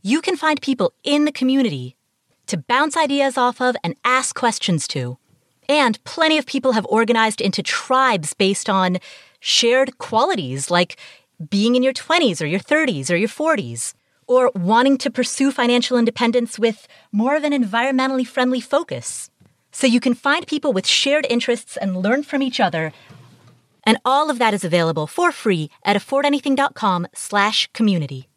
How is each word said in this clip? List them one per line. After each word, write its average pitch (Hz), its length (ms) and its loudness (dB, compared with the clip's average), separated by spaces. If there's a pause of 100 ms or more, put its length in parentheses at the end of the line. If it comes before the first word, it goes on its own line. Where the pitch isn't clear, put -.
You 262 180 0
can 370 160 -2
find 302 240 0
people 247 320 0 (100)
in 294 220 2
the 302 60 0
community 240 640 -2 (500)
to - 120 -6
bounce 277 380 0
ideas 277 400 0
off 247 240 0
of 254 240 0
and 170 120 -4 (100)
ask 254 300 0
questions 185 540 -2
to. 123 280 -6 (500)
And 269 360 0
plenty 311 340 0
of 269 80 -2
people 262 280 -2
have 220 140 0
organized 226 540 2
into 196 220 0
tribes 247 720 0
based 196 340 0
on 185 300 2 (400)
shared 247 580 2
qualities 156 720 -2
like 175 280 2 (520)
being 214 260 2
in 254 60 4
your 262 100 2
twenties 269 480 0
or 160 60 -2
your 175 140 0
thirties 208 500 0
or 175 80 2
your 214 100 0
forties, 208 680 -4 (300)
or 247 300 4
wanting 226 420 4
to 254 140 -4
pursue 262 400 0
financial 240 460 0
independence 233 600 0
with 220 300 -2 (240)
more 240 240 0
of 302 80 -2
an 294 80 0
environmentally 262 760 0
friendly 254 360 -2
focus. - 680 -6 (440)
So - 120 -2
you 240 140 6
can 240 140 0
find 294 340 -2
people 302 240 -2
with 190 160 -2
shared - 420 0
interests 233 460 -2
and 185 260 -4
learn 247 220 0
from 277 180 -4
each 254 200 -2
other. 160 320 -2 (880)
And 220 220 2
all 277 240 2
of 247 100 -2
that 226 140 2
is 202 100 -4
available 165 440 0
for 349 260 0
free 170 360 -2 (140)
at 208 140 2
afford 269 280 -2
anything 285 300 0
dot 277 180 0
com 180 400 -2
slash - 600 -2
community. 156 640 -2